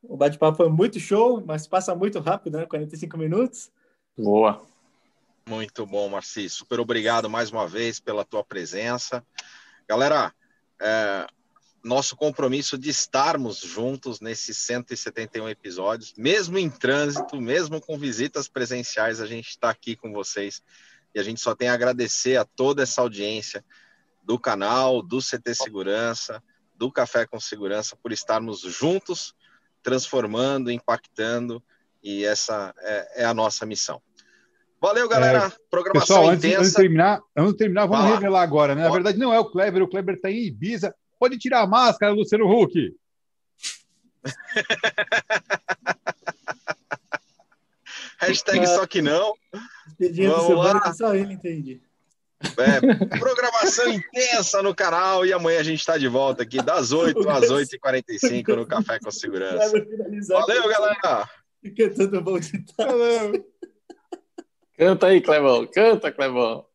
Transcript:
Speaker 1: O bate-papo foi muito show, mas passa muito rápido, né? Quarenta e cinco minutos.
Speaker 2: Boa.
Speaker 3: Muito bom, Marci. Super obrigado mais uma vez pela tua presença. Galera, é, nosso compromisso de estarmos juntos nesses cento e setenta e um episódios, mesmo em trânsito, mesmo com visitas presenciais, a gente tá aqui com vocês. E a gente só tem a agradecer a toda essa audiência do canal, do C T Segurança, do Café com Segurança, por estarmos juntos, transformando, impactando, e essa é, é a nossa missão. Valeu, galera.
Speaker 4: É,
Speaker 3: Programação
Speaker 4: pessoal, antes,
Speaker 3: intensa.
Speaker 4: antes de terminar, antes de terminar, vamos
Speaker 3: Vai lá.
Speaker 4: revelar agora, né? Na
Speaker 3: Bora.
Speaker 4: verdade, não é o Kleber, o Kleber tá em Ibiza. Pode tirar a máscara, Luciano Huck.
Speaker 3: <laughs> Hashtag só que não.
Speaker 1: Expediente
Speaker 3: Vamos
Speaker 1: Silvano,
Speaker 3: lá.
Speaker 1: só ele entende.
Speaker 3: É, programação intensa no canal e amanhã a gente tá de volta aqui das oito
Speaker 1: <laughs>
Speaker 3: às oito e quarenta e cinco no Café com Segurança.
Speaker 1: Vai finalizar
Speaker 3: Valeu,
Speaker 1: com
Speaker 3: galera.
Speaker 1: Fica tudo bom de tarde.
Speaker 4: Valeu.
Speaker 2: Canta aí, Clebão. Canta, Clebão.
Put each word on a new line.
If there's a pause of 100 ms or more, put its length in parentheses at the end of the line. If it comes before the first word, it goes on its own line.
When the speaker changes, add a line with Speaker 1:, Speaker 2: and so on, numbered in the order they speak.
Speaker 1:
O
bate-papo
foi
muito
show,
mas
passa
muito
rápido,
né?
Quarenta
e
cinco
minutos. (440)
Speaker 2:
Boa. (840)
Speaker 3:
Muito
bom,
Marci.
Super
obrigado
mais
uma
vez
pela
tua
presença. (640)
Galera, (460)
é, (560)
nosso
compromisso
de
estarmos
juntos
nesses
cento
e
setenta
e
um
episódios,
mesmo
em
trânsito,
mesmo
com
visitas
presenciais,
a
gente
tá
aqui
com
vocês. (500)
E
a
gente
só
tem
a
agradecer
a
toda
essa
audiência (560)
do
canal,
do
C
T
Segurança, (320)
do
Café
com
Segurança,
por
estarmos
juntos, (480)
transformando,
impactando, (400)
e
essa
é,
é
a
nossa
missão. (800)
Valeu,
galera.
Speaker 4:
É, (180)
Speaker 3:
Programação
Speaker 4:
pessoal,
antes,
Speaker 3:
intensa.
Speaker 4:
antes
de
terminar, (140)
antes
de
terminar,
vamos
Speaker 3:
Vai
lá.
Speaker 4:
revelar
agora,
né?
Na
Speaker 3:
Bora.
Speaker 4:
verdade,
não
é
o
Kleber,
o
Kleber
tá
em
Ibiza. (240)
Pode
tirar
a
máscara,
Luciano
Huck. (1300)
Speaker 3:
<laughs>
Hashtag
só
que
não. (540)
Speaker 1:
Expediente
Speaker 3:
Vamos
Speaker 1:
Silvano,
Speaker 3:
lá.
Speaker 1:
só
ele
entende. (580)
Speaker 3:
É, (380)
programação
intensa
no
canal
e
amanhã
a
gente
tá
de
volta
aqui
das
oito
Speaker 1:
<laughs>
Speaker 3:
às
oito
e
quarenta
e
cinco
no
Café
com
Segurança.
Speaker 1:
Vai
finalizar
Speaker 3:
Valeu,
Speaker 1:
com
Speaker 3:
galera. (360)
Speaker 1:
Fica
tudo
bom
de
tarde.
Speaker 4:
Valeu. (1300)
Speaker 2:
Canta
aí,
Clebão.
Canta,
Clebão.